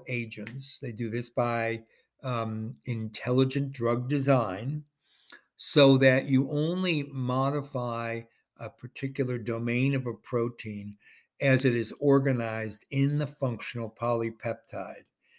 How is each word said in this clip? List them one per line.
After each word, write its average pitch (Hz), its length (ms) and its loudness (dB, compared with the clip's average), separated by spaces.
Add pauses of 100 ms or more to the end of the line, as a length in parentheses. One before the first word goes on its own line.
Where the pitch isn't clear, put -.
agents. 117 720 -6
They 120 120 -6
do 110 180 -4
this 120 180 -4
by, 117 540 0 (400)
um, 113 540 -4 (100)
intelligent 131 880 0
drug 120 360 -2
design 131 760 0 (720)
so 139 420 8
that 131 280 6
you 135 220 4
only 160 540 0 (100)
modify 127 1080 -2 (360)
a 117 120 -10
particular 127 680 -6
domain 120 580 0
of 131 120 -2
a 117 80 -4
protein 107 840 -6 (460)
as 135 240 4
it 120 100 4
is 113 240 -2
organized 120 920 2
in 143 280 2
the 147 80 -2
functional 117 640 -6
polypeptide 113 1120 -6 (340)